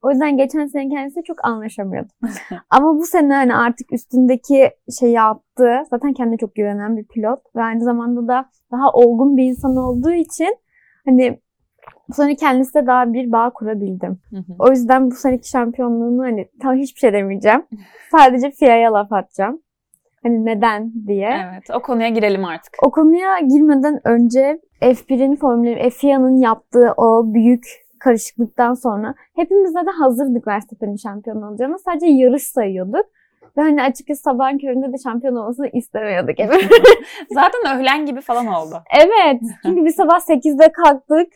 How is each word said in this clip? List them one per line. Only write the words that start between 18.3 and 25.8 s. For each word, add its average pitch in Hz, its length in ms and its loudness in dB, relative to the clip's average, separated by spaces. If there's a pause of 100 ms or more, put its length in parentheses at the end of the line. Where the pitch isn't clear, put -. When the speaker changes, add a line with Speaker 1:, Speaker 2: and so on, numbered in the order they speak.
Speaker 1:
fia'ya 233 420 4
laf 202 200 -2
atacağım. 208 500 -4 (600)
Hani 233 220 -2
neden 220 480 -2 (140)
diye. 202 240 -4 (200)
Speaker 2:
Evet, 185 240 -18
o 247 80 -4
konuya 233 260 -2
girelim 202 360 -2
artık. 165 280 -12 (140)
Speaker 1:
O 277 40 2
konuya 349 480 2
girmeden 294 680 0
önce 247 560 0 (200)
F 247 140 2 (140)
bir'in 269 280 0
Formula, 240 540 -2